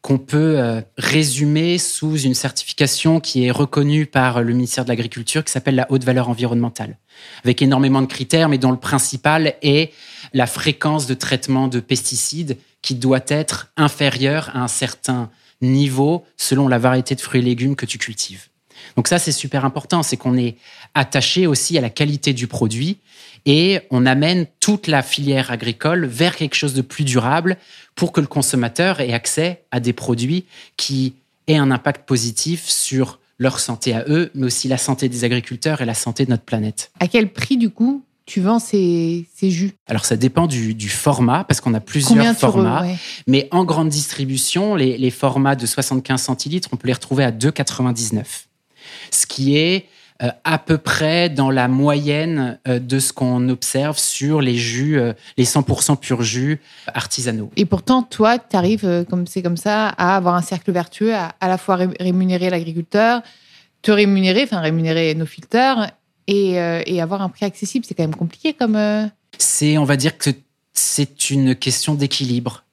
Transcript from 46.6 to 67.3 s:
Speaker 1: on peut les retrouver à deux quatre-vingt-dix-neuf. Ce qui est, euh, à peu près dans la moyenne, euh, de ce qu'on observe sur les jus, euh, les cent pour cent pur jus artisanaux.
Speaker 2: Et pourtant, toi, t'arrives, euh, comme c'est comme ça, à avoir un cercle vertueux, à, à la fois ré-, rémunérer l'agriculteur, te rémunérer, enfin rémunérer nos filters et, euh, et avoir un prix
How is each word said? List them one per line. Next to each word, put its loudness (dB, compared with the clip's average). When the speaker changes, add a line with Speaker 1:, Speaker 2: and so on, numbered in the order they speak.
Speaker 1:
on -6
peut -6
les 0
retrouver -2
à 2
deux 0
quatre-vingt-dix-neuf. -4
Ce 0
qui 0
est, 2
euh, -2
à 0
peu 0
près 0
dans 2
la 2
moyenne, 0
euh, 0
de -2
ce -2
qu'on 0
observe -2
sur 0
les 2
jus, 0
euh, 0
les 4
cent 2
pour -2
cent 2
pur -2
jus -2
artisanaux. -6
Speaker 2:
Et 2
pourtant, 2
toi, 2
t'arrives, 0
euh, 2
comme -2
c'est -6
comme -2
ça, 0
à 2
avoir 2
un 2
cercle -4
vertueux, -2
à, -6
à 0
la 2
fois 0
ré-, 2
rémunérer 0
l'agriculteur, 0
te 2
rémunérer, 4
enfin -2
rémunérer 0
nos -2
filters 0
et, 2
euh, -2
et -2
avoir -4
un -4
prix -6